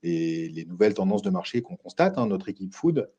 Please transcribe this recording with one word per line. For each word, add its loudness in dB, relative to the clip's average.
les, 0
les -8
nouvelles 4
tendances 2
de 0
marché -2
qu'on -12
constate, 0
hein. 0
Notre -2
équipe -10
food 0